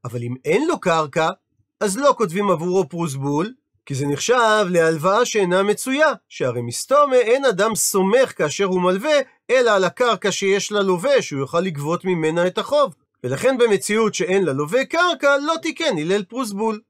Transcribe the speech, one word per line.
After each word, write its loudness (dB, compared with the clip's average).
אבל -8
אם -6
אין 0
לו -2
קרקע, 0
אז -4
לא 4
כותבים -2
עבורו 0
פרוסבול, -4
כי -8
זה -2
נחשב 2
להלוואה 2
שאינה 0
מצויה, 0
שהרי -4
מסתומה 0
אין 2
אדם 0
סומך 2
כאשר -2
הוא -2
מלווה, 0
אלא 4
על 4
הקרקע 0
שיש -2
ללווה, 2
שהוא -6
יוכל -2
לגבות -4
ממנה 0
את -4
החוב. 0
ולכן -2
במציאות 2
שאין 0
ללווה 0
קרקע, 2
לא -2
תיקן -4
הלל -2
פרוסבול. -6